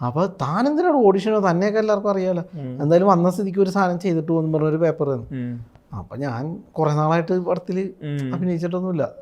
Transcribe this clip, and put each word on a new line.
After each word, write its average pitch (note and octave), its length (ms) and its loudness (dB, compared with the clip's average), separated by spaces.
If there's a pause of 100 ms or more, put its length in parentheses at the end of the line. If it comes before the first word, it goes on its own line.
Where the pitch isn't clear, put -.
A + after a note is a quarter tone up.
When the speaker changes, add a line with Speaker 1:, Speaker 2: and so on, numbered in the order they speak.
Speaker 1:
അപ്പൊ C#3+ 200 0
താനെന്തിനാണ് C4 680 0
ഓഡിഷനോ, G3+ 540 4
തന്നെയൊക്കെ G3+ 300 2
എല്ലാവർക്കും G#3 320 0
അറിയാലോ. F#3 320 0 (100)
Speaker 2:
ഉം. C3+ 280 -8
Speaker 1:
എന്തായാലും E3+ 260 4
വന്ന F3 220 6
സ്ഥിതിക്ക് G3 300 -4
ഒരു F#3+ 100 4
സാധനം F3+ 300 0
ചെയ്തിട്ട് E3 320 -2
പോകുന്നു D#3+ 260 0
പറഞ്ഞൊരു D#3 200 0
പേപ്പർ D#3 320 0
തന്നു. C#3 220 -4
Speaker 2:
ഉം. B2 340 -8 (320)
Speaker 1:
അപ്പൊ - 180 -12
ഞാൻ C3+ 440 -6 (120)
കുറെ D3+ 220 0
നാളായിട്ട് E3 460 0
പടത്തില് F3+ 500 -4 (140)
Speaker 2:
ഉം. C#3+ 320 -4
Speaker 1:
അഭിനയിച്ചിട്ടൊന്നുമില്ല. F3+ 720 -2 (120)